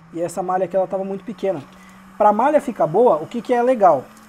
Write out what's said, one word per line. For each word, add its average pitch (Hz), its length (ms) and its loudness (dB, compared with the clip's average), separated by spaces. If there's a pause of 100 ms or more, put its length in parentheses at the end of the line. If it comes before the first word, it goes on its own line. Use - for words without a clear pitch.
(120)
E 160 80 -10
essa 170 240 -6
malha 185 220 -2
aqui, 180 100 -8
ela 190 100 0
tava 190 200 -6
muito 196 180 -8
pequena. 190 400 -6 (540)
Pra 208 160 4
malha 269 260 2
ficar 185 280 -4
boa, 196 280 4
o 151 100 -6
que 240 160 -10
que 247 120 -4
é 240 100 2
legal? 202 400 4 (260)